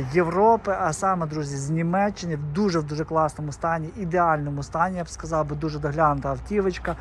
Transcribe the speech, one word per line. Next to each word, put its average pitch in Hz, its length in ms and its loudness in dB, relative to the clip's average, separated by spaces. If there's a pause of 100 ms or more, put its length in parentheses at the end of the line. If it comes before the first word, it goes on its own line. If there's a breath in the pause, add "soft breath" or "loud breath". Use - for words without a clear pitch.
(120)
Європи, 190 680 4
а 170 120 0
саме, 180 340 0
друзі, 147 300 -4
з 139 140 -4
Німеччини, 170 680 0
в 147 180 -6
дуже, 185 240 2
в 151 40 0
дуже 151 220 -4
класному 156 480 0
стані, 165 440 -2
ідеальному 160 680 2
стані, 175 340 0
я 170 80 -4
б - 40 -10
сказав 156 400 -2
би, 147 80 -4
дуже 151 220 -4
доглянута 147 500 2
автівочка. 180 720 -2